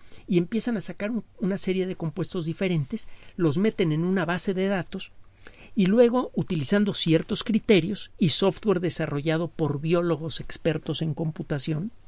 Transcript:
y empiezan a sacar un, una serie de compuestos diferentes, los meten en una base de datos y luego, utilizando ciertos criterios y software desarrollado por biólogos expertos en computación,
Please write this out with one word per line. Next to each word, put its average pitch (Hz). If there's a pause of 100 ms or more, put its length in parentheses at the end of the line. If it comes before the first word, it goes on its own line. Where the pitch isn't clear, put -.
(280)
y 180
empiezan 220
a 180
sacar 202
un, 220 (160)
una 190
serie 185
de 185
compuestos 165
diferentes, 170 (300)
los 156
meten 196
en 156
una 185
base 175
de 190
datos 190 (640)
y 190
luego, 240
utilizando 196
ciertos 160
criterios 202
y 175
software 190
desarrollado 160
por 147
biólogos 165
expertos -
en 160
computación, 156 (160)